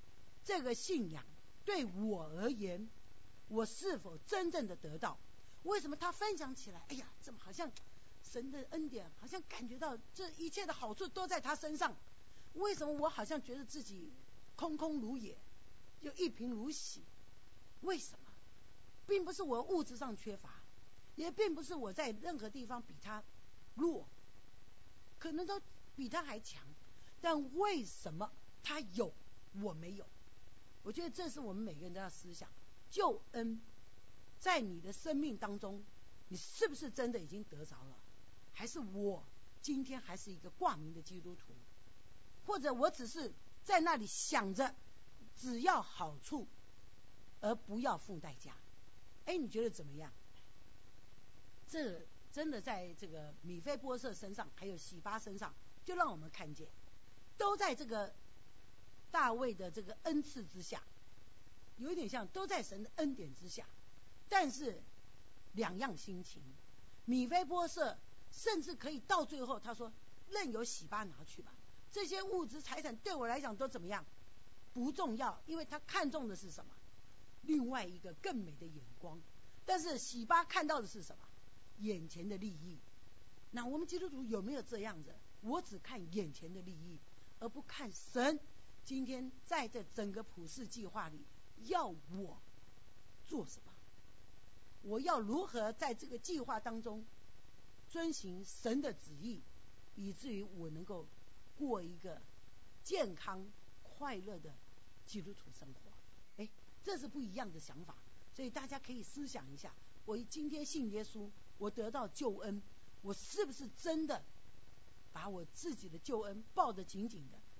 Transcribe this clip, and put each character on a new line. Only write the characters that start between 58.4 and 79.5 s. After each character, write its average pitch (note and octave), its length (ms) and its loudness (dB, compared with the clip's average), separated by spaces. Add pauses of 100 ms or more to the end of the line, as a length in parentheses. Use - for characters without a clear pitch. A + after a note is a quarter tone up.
大 C#4 220 8
卫 A#3+ 240 4
的 F3+ 160 -2
这 G#3 100 -2
个 F#3 120 -4 (100)
恩 D4+ 180 6
赐 A#3+ 240 -2
之 F#3 160 -6
下， - 220 -4 (920)
有 B3+ 120 0
一 F4+ 60 4
点 D#4 140 2
像 A3 180 0
都 F#4+ 180 0
在 D#4 160 4
神 G3 220 -2
的 A3+ 140 -8
恩 C#4+ 180 4
典 D#3 180 -4
之 F3+ 140 -6
下， - 180 -6 (600)
但 F4+ 240 10
是 A#3 320 0 (720)
两 F#3 240 2
样 A#3 200 2
心 F3+ 260 -4
情。 - 200 -8 (600)
米 B3 220 6
非 F4 180 6
波 E4+ 220 4
设 D4 300 2 (340)
甚 G#4 300 4
至 D#4+ 140 -2
可 A#3+ 140 -2
以 D4+ 100 0
到 E4+ 240 6
最 C4+ 200 -2
后， A#3+ 160 0
他 A#3+ 140 -4
说 A3+ 200 -4 (360)
：“任 F#4+ 220 2
由 A3+ 120 2
洗 - 240 -4
巴 G#3 160 0
拿 D#3 200 -6
去 - 180 -8
吧， - 140 -8 (360)
这 G4+ 140 0
些 F#4+ 180 0
物 F#4 220 2
质 B3+ 160 -4
财 E4+ 200 -2
产 B3 160 -2
对 F#4+ 180 0
我 B3 120 2
来 A#3+ 120 4
讲 B3+ 160 0
都 C4+ 120 2
怎 B3 140 -2
么 E3+ 60 -4
样？ F#3+ 180 0 (680)
不 B3+ 180 4
重 C#4+ 240 4
要。” A#3 320 2
因 D#4+ 100 0
为 D#4+ 80 0
他 D4+ 140 -2
看 D4+ 320 4
重 C4+ 160 0
的 G3 80 -2
是 F3 160 -6
什 - 140 -6
么？ - 80 -8 (680)
另 D4 280 6
外 B3 160 2
一 F3+ 140 -4
个 F3 140 -6
更 D#4+ 240 0
美 E3+ 180 -2
的 E3 100 -6
眼 D3+ 180 -6 (160)
光。 E3 220 -6 (440)